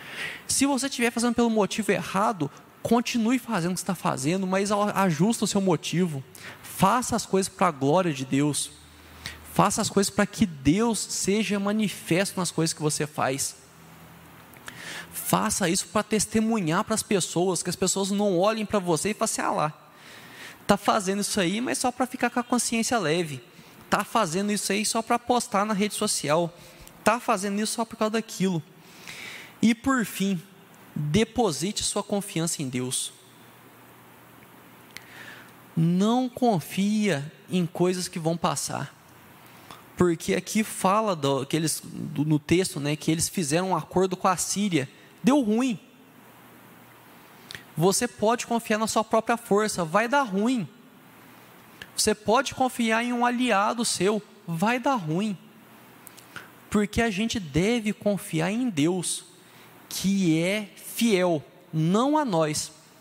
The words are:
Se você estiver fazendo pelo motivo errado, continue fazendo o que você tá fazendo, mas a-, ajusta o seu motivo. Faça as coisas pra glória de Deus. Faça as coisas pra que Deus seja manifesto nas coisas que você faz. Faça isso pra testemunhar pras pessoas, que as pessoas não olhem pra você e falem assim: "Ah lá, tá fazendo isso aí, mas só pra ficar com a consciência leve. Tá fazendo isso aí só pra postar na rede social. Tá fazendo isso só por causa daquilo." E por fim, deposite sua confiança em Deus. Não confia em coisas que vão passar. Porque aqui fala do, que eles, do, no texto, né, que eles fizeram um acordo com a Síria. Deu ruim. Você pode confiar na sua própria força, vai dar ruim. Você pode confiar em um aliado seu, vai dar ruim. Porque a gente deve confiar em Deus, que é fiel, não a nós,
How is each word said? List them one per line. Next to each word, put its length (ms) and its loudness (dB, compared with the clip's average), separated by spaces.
Se 200 2
você 200 0
estiver 240 0
fazendo 240 0
pelo 160 4
motivo 400 0
errado, 600 0
continue 540 2
fazendo 340 -2
o 20 -4
que 60 -6
você 60 -10
tá 80 -2
fazendo, 520 -2
mas 240 0
a-, 320 0
ajusta 440 2
o 20 0
seu 120 0
motivo. 640 0
Faça 540 2
as 80 -4
coisas 240 0
pra 220 2
glória 420 2
de 140 -6
Deus. 440 0
Faça 260 4
as 80 0
coisas 220 2
pra 160 2
que 180 -2
Deus 540 2
seja 600 0
manifesto 800 0
nas 120 -2
coisas 240 0
que 80 -12
você 240 0
faz. 500 -2
Faça 560 0
isso 200 0
pra 160 -2
testemunhar 840 0
pras 180 -2
pessoas, 600 0
que 80 -6
as 60 -4
pessoas 340 0
não 280 2
olhem 280 2
pra 120 0
você 320 0
e 40 -2
falem 100 -2
assim: 160 -2
"Ah 120 0
lá, 380 -2
tá 100 6
fazendo 440 2
isso 200 -2
aí, 200 0
mas 180 -2
só 120 0
pra 160 -2
ficar 220 -2
com 120 -2
a 40 0
consciência 540 0
leve. 440 0
Tá 160 2
fazendo 480 -2
isso 200 -4
aí 120 0
só 160 -2
pra 180 0
postar 460 0
na 80 -2
rede 220 0
social. 580 0
Tá 160 4
fazendo 440 -2
isso 120 -4
só 120 -4
por 100 -12
causa 140 -2
daquilo." 520 -2
E 120 6
por 300 0
fim, 380 -2
deposite 880 0
sua 200 -2
confiança 600 -4
em 60 -4
Deus. 440 -4
Não 520 4
confia 1040 0
em 160 2
coisas 400 0
que 120 -10
vão 180 0
passar. 580 -4
Porque 380 2
aqui 280 0
fala 520 0
do, 320 0
que 100 -2
eles, 280 -2
do, 400 -4
no 140 2
texto, 420 0
né, 160 -2
que 140 -2
eles 180 0
fizeram 420 -2
um 60 0
acordo 400 0
com 120 0
a 80 4
Síria. 520 0
Deu 180 6
ruim. 380 2
Você 300 4
pode 400 0
confiar 320 0
na 80 0
sua 160 2
própria 340 2
força, 480 0
vai 220 2
dar 160 2
ruim. 460 0
Você 180 2
pode 400 0
confiar 500 0
em 80 -2
um 120 0
aliado 600 2
seu, 380 0
vai 320 0
dar 160 2
ruim. 420 -2
Porque 300 0
a 100 2
gente 280 -2
deve 540 0
confiar 580 -2
em 180 -2
Deus, 560 -2
que 520 2
é 300 -2
fiel, 500 2
não 460 2
a 60 2
nós, 480 0